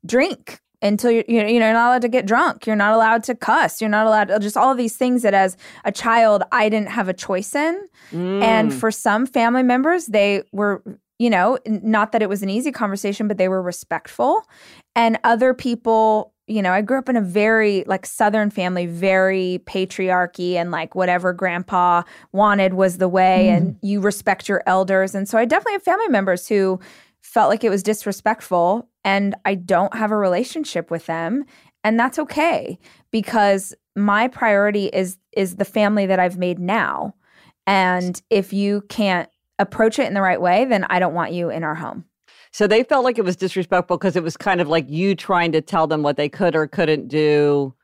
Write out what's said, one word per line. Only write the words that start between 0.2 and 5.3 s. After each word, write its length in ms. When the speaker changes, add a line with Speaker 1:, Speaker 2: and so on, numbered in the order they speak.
Speaker 1:
until 300
you're, 180
you 140
know, 80
you're 240
not 140
allowed 160
to 40
get 200
drunk. 400
You're 80
not 180
allowed 300
to 120
cuss. 460
You're 80
not 160
allowed 220
to," 120
just 160
all 200
these 200
things 280
that 100